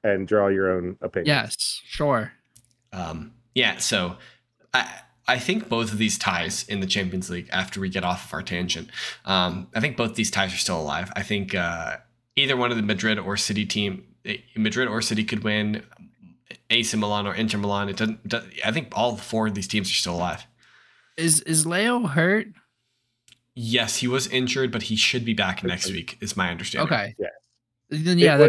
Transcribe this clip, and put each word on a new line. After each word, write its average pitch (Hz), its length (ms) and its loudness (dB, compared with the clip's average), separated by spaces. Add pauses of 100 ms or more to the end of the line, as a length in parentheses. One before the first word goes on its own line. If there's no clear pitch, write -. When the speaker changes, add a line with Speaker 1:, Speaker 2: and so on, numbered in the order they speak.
Speaker 1:
and 98 240 2
draw 104 200 4
your 95 240 2
own 90 300 -2
opinion. 92 260 -2
Speaker 2:
Yes, - 580 0
sure. 131 480 0 (580)
Speaker 3:
Um, 80 420 -8 (220)
yeah, 117 220 2
so 90 400 -2 (560)
I, - 260 -2 (280)
I 127 120 4
think 117 300 -2
both 113 220 0
of 104 60 -4
these 107 200 2
ties 90 500 -2
in 101 140 -4
the 95 60 -2
Champions 92 420 -2
League, 87 220 -8
after 95 280 -4
we 95 100 -2
get 92 140 -2
off - 220 -2
of - 80 -16
our 78 100 -6
tangent, 87 460 -4 (360)
um, 92 480 0
I 113 60 -2
think 123 180 -2
both 113 180 -2
these 107 160 0
ties 95 220 0
are - 40 -8
still 87 240 -2
alive. 78 340 -4
I 101 80 -4
think, 101 320 -4
uh, 85 420 -4 (380)
either 139 220 2
one 123 140 2
of 117 60 0
the 110 60 0
Madrid 104 360 0
or 98 180 -4
City 104 280 0
team, 98 380 -2 (220)
eh, 107 120 -6 (180)
Madrid 110 340 0
or 110 120 -2
City 110 220 0
could 107 200 -4
win. 107 400 0 (840)
A 117 140 4
C 113 140 -2
Milan 104 300 0
or 98 60 -4
Inter 110 240 0
Milan, 101 320 0
it 95 80 -6
doesn't, 110 300 -2
do-, 117 140 -2 (240)
I 107 60 0
think 143 240 -4
all 117 220 2
four 110 300 -2
of 104 80 -2
these 98 120 -4
teams 101 220 0
are - 40 -2
still 87 220 0
alive. 85 300 -4 (720)
Speaker 2:
Is, 160 240 4
is 156 240 2
Leo 220 420 2
hurt? 170 400 2 (1080)
Speaker 3:
Yes, 117 420 0
he 123 100 0
was 131 200 0
injured, 127 440 0
but 110 120 -4
he 110 120 -4
should 113 300 2
be 113 80 2
back 95 300 0
next 92 220 -2
Speaker 1:
Okay. 95 100 -4
Speaker 3:
week, - 260 -10
is 104 140 -6
my 92 140 0
understanding. 90 420 -2
Speaker 2:
Okay. 107 280 -2
Speaker 1:
Yeah. 98 80 -4 (600)
Speaker 2:
Then, 160 280 2
Speaker 1:
It 170 60 8
Speaker 2:
yeah, 156 140 10
Speaker 1:
was 147 120 12